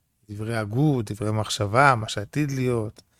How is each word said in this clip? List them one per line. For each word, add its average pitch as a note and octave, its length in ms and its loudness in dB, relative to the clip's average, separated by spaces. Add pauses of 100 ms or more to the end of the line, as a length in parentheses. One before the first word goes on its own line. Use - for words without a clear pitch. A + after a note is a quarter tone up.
(300)
דברי A2 260 -6
הגות, A#2+ 560 0
דברי G#2+ 200 -2
מחשבה, A2 600 4
מה G#2+ 140 -4
שעתיד C#3 420 -4
להיות, B2 520 -2 (180)